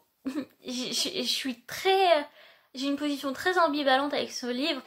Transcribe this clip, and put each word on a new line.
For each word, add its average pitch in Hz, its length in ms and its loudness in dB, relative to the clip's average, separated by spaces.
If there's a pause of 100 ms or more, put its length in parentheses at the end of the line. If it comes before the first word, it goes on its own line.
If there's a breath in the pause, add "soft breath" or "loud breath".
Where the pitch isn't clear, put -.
<laughs> - 160 -20
je, 269 160 -6 (240)
je, 247 580 -4
je - 0 -
suis - 440 -4
très, 381 520 4
euh, 294 40 0 (500 loud breath)
j'ai 262 140 -6
une 285 100 0
position 285 380 -4
très 359 240 0
ambivalente 285 560 4
avec 254 180 -4
ce - 140 -8
livre 262 400 -2